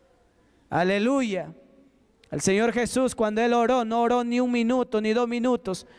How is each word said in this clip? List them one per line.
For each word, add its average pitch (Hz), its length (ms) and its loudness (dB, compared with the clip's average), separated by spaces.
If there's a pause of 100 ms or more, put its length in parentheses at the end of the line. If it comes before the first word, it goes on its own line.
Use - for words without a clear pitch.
(680)
Aleluya. 196 840 0 (800)
El 147 100 -6
Señor 208 320 2
Jesús, 247 420 0
cuando 214 260 0
Él 240 140 2
oró, 240 300 2
no 226 180 0
oró 247 220 2
ni 240 160 0
un 254 100 0
minuto, 240 500 0
ni 220 120 0
dos 240 160 0
minutos. 240 580 -2 (120)